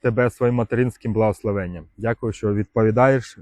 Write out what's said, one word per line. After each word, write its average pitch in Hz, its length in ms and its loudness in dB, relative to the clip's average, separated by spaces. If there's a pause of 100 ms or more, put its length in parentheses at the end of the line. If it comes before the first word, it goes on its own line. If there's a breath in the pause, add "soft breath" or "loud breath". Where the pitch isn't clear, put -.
тебе 123 300 0
своїм 123 240 0
материнським 117 580 -2
благословенням. 101 720 -2 (120)
Дякую, 113 360 -4
що 104 220 -2
відповідаєш 113 880 2